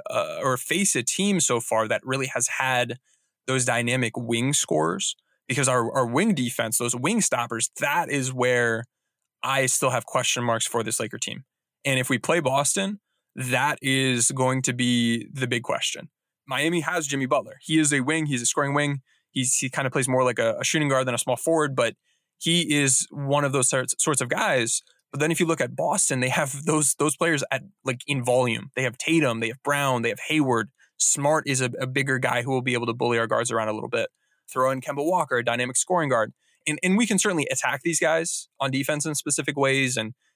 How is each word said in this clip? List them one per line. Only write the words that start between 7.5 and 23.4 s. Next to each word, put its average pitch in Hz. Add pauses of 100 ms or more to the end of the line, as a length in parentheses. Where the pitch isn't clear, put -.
that 143
is 131
where 120 (600)
I 135
still 131
have 123
question 123
marks 117
for 117
this -
Laker 113
team. - (400)
And 135
if 127
we 127
play 170
Boston, 156 (340)
that 127
is 131
going 131
to 131
be 120
the 127
big 120
question. - (380)
Miami 151
has 165
Jimmy 139
Butler. 135
He 160
is 151
a 143
wing. 156
He's 127
a 117
scoring 139
wing. 143 (300)
He's, -
he 131
kind 139
of 127
plays 131
more 131
like 123
a, -
a 139
shooting 151
guard 131
than 123
a 117
small 123
forward, 151
but 117 (440)
he 160
is 135
one 143